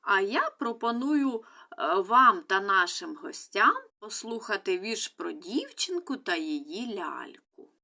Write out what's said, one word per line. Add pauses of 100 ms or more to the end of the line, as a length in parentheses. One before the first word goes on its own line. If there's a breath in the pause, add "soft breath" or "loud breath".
А
я
пропоную, (340 loud breath)
е,
вам
та
нашим
гостям (240)
послухати
вірш
про
дівчинку
та
її
ляльку. (140)